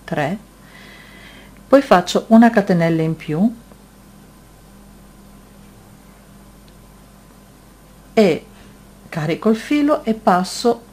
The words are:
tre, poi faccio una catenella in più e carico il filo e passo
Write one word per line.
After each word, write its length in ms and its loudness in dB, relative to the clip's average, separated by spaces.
tre, 340 -6
poi 140 4
faccio 460 0
una 240 6
catenella 500 0
in 140 -2
più 400 -4
e 320 2
carico 400 -4
il 60 2
filo 480 -2
e 100 -4
passo 800 -2